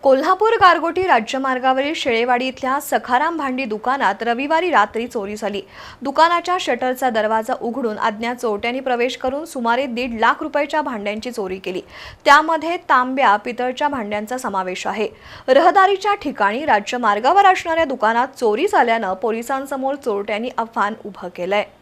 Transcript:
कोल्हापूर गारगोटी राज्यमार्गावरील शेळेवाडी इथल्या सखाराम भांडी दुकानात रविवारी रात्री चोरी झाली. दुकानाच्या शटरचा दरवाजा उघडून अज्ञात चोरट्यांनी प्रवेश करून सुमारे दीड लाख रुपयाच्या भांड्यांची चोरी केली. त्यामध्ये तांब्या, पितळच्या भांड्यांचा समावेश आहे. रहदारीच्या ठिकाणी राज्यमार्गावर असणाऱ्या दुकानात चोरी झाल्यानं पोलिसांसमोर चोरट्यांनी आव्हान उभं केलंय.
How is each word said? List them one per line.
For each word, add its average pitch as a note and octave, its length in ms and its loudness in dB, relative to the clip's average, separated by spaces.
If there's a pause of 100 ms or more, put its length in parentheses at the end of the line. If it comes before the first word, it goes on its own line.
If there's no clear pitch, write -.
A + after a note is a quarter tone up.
कोल्हापूर D#4 460 4
गारगोटी F4 540 4
राज्यमार्गावरील C4 920 0
शेळेवाडी B3 520 0
इथल्या C4 340 -4
सखाराम C#4 560 0
भांडी C4+ 280 -4
दुकानात G#3+ 560 0
रविवारी C#4+ 480 0
रात्री A#3 380 2
चोरी G#3 280 -6
झाली. G#3 260 -6 (400)
दुकानाच्या E4+ 580 2
शटरचा B3+ 500 -2
दरवाजा A3 520 0
उघडून A#3 360 -4
अज्ञात A3+ 380 -4
चोरट्यांनी A#3 440 -4
प्रवेश B3 380 -2
करून C#4 280 -4
सुमारे B3 400 -2
दीड A#3+ 340 -6
लाख B3 220 2
रुपयाच्या D4+ 400 -2
भांड्यांची A3 500 -6
चोरी F#3+ 260 -8
केली. F#3 240 -8 (440)
त्यामध्ये D#4+ 520 4
तांब्या, C4 580 2
पितळच्या B3 520 -2
भांड्यांचा G#3+ 500 -4
समावेश F#3+ 500 -4
आहे. G3+ 200 -2 (400)
रहदारीच्या F#4 680 6
ठिकाणी B3 520 -2
राज्यमार्गावर B3 800 2
असणाऱ्या E4 400 2
दुकानात A#3+ 420 0
चोरी B3+ 400 0
झाल्यानं A#3 460 2
पोलिसांसमोर C4 840 -4
चोरट्यांनी A3 600 -4
आव्हान A3 360 -2 (120)
उभं F#3+ 300 -12
केलंय. F#3+ 280 0 (180)